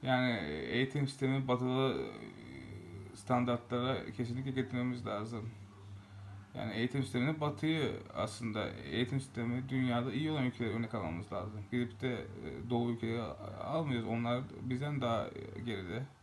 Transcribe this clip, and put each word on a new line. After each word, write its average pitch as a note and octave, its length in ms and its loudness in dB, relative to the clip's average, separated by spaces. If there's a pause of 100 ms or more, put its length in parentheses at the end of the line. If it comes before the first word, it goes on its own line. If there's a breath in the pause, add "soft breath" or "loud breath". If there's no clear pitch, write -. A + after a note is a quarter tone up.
Yani B2+ 360 4 (100)
eğitim B2+ 580 2
sistemi C3 400 2
batılı, B2+ 540 4
e, - 1120 -8
standartlara B2 960 2
kesinlikle C3 400 -2
getirmemiz B2+ 540 0
lazım. A2 440 -2 (1040 loud breath)
Yani A2 180 -2
eğitim B2 300 2
sistemini C#3 380 2
batıyı D3+ 580 2 (160)
aslında, A2 540 -2
eğitim A#2 520 0
sistemi B2 480 -2
dünyada B2+ 420 2
iyi D3+ 200 2
olan C#3+ 140 2
ülkeleri A#2+ 280 0
örnek A2+ 220 0
almamız F2 380 -2
lazım. G#2 280 -4 (100)
Gidip B2 300 0
de, B2+ 120 2
e, - 560 -6
doğu A#2+ 220 4
ülkeleri A2+ 300 0
a-, G2 420 -6
almıyoruz. C#3 440 2
Onlar A#2 340 2 (200)
bizden C3 400 0
daha, A#2 260 2
e, - 380 -8
geride. G2+ 380 -2 (200)